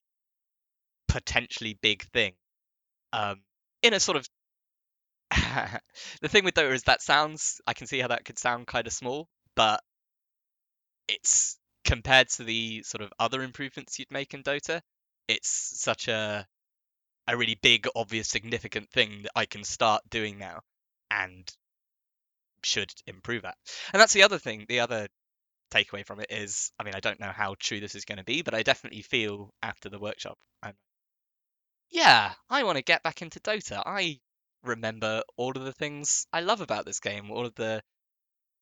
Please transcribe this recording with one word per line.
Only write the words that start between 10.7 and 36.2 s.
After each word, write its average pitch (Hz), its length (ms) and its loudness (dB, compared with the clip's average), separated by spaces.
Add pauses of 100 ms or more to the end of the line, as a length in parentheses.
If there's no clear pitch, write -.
it's, - 500 0 (280)
compared 131 420 6
to - 160 -6
the 113 400 -4
sort - 180 -10
of 101 160 -12
other 120 240 0
improvements 131 560 -10
you'd 135 140 -12
make 139 220 -6
in 139 100 -14
Dota, 147 380 -2 (460)
it's 110 220 0
such - 600 -2
a, 107 360 -2 (800)
a 120 100 2
really 113 180 0
big, 120 400 6
obvious, 110 340 -2
significant 110 640 -6
thing 104 320 -2
that 104 120 -10
I 113 100 0
can 104 180 -10
start 110 460 0
doing 107 300 -6
now 87 220 -14 (500)
and 92 380 -6 (1120)
should - 280 -2 (140)
improve 107 400 -8
at. 90 100 -12 (380)
And 196 80 8
that's 220 120 8
the 196 100 10
other 202 160 8
thing, 107 280 -8
the 120 140 2
other 117 260 -2 (640)
takeaway 101 340 2
from 101 160 -12
it 104 100 -8
is, 104 480 -6
I 117 40 -8
mean, 101 120 -8
I 98 60 -8
don't 104 180 -2
know 101 140 -8
how 98 260 -4
true 107 220 -4
this 104 140 -10
is 98 100 -14
gonna 98 200 -10
be, 143 180 -2
but 120 120 -4
I 110 80 0
definitely 107 400 -2
feel 104 500 -4 (100)
after 107 260 -10
the 101 100 -14
workshop, - 380 -10 (260)
I'm, 104 140 -16 (1120)
"Yeah, 143 440 8 (160)
I 269 140 2
wanna 165 180 2
get 165 220 2
back - 180 -4
into 165 200 -14
Dota. 214 440 -4
I 175 360 -4 (420)
remember 110 600 -2 (120)
all 127 220 -4
of 131 80 -8
the 135 80 -8
things 147 580 -4